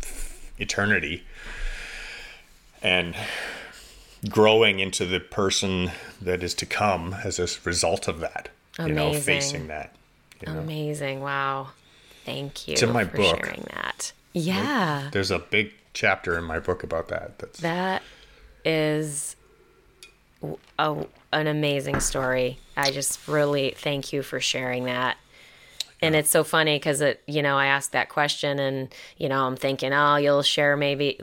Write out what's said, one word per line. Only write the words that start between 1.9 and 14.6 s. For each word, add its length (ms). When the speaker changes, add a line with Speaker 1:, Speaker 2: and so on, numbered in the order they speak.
Speaker 1:
and 340
growing 500
into 260
the 140
person 720
that 220
is 120
to 100
come 580
as 160
a 40
s-, 220
result 420
of 120
that, 300
you 100
know, 200
Speaker 2:
Amazing. 140
Speaker 1:
facing 440
that, 260
you 80
know? 60
Speaker 2:
Amazing. 640
Wow. 480
Thank 420
you 60
Speaker 1:
It's 100
in 80
my 140
Speaker 2:
for 120
Speaker 1:
book. 260
Speaker 2:
sharing 200
that. 400
Speaker 1:
Like, 120
Speaker 2:
Yeah. 640